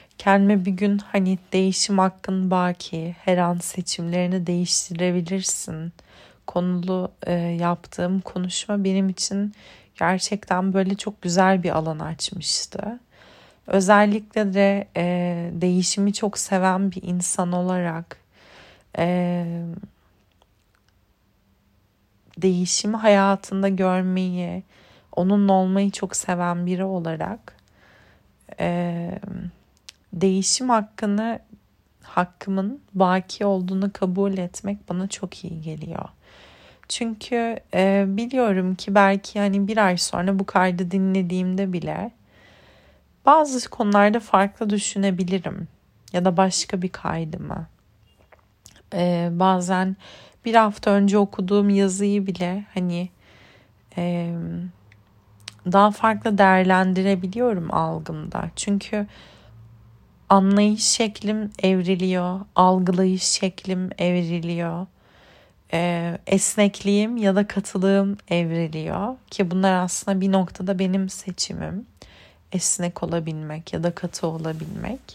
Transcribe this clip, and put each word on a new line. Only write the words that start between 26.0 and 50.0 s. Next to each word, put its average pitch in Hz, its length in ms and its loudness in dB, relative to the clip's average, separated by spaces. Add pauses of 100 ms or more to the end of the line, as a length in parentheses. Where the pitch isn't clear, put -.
seven 175 500 -2
biri 180 180 -2
olarak, 175 720 -6 (1040)
e, 175 600 -4 (1000)
değişim 196 480 2
hakkını, 220 680 -2 (640)
hakkımın 196 800 -4 (120)
baki 185 520 2
olduğunu 190 480 -2
kabul 196 440 -2
etmek 196 520 -8
bana 185 180 -4
çok - 360 -12
iyi 165 180 -10
geliyor. 156 480 -10 (800)
Çünkü, 233 720 -4 (140)
e, 196 340 4
biliyorum 202 680 0
ki 196 200 -2
belki 196 440 4
hani 202 280 2
bir 220 100 -2
ay 185 200 4
sonra 185 420 0
bu 196 60 -2
kaydı 180 460 2
dinlediğimde 185 800 0
bile 175 380 -6 (1120)
bazı 285 440 4
konularda 208 500 4
farklı 202 500 2
düşünebilirim. 190 1000 -2 (460)
Ya 180 120 2
da 180 120 2
başka 190 440 0
bir 185 80 -4
kaydımı. 160 800 -8 (1300)
E, 175 380 0
bazen 185 640 2 (500)